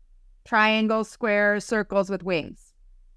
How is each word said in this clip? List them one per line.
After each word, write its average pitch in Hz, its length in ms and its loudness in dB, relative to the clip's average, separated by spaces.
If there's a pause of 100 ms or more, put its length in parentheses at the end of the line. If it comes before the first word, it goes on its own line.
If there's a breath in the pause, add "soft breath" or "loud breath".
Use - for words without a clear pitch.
(440)
triangles, 220 680 2
squares, 208 540 0
circles 196 460 -2
with 185 120 -4
wings. - 520 -6 (420)